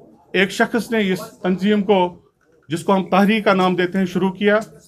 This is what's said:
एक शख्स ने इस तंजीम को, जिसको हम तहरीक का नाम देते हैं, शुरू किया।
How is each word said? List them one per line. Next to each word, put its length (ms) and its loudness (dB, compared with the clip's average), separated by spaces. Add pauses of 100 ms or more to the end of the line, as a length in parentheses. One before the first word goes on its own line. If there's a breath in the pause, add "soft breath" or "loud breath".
(340)
एक 180 2
शख्स 400 -2
ने 100 0
इस 180 -2 (220)
तंजीम 400 0
को, 160 2 (680)
जिसको 240 -2
हम 120 2
तहरीक 400 2
का 100 4
नाम 220 2
देते 220 -2
हैं, 80 0
शुरू 260 -2
किया। 240 0 (320)